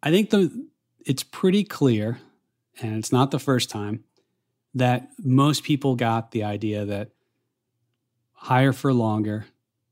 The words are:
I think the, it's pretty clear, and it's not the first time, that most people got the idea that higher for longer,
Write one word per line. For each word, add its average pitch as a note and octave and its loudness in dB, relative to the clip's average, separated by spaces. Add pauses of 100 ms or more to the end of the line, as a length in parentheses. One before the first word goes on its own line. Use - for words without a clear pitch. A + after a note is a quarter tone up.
I D3 0
think G3+ 4
the, G3+ 0 (400)
it's C3+ -2
pretty F#3+ 0
clear, A#2 0 (640)
and A2 -6
it's A2 -4
not C3 4
the C3+ -4
first B2+ -2
time, G#2+ -8 (720)
that B2 0 (100)
most C#3 2
people C3+ 0
got A2+ -2
the G#2+ -4
idea G#2 -4
that G2+ -8 (1200)
higher C3 2
for C3+ -2
longer, G#2+ -2 (460)